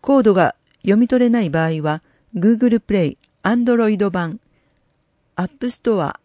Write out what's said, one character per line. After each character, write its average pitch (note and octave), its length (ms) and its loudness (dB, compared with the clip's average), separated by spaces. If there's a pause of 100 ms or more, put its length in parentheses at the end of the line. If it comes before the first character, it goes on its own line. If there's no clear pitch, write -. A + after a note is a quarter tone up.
コ C#4 160 2
ー B3+ 60 4
ド G#3 100 4
が F3 220 2 (260)
読 G3+ 160 2
み A#3+ 100 2
取 B3 180 2
れ A#3+ 40 2
な A#3 120 2
い F3 80 -2
場 D#3+ 160 -2
合 D#3+ 180 -4
は、 D#3 180 -4 (340)
Google A3+ 440 2
プ - 140 -6
レ F3 140 0
イ、 C3+ 100 -8 (260)
Android A3+ 680 0
版、 F3 300 -6 (960)
App A#3+ 320 -8
Store G#3 460 -4 (120)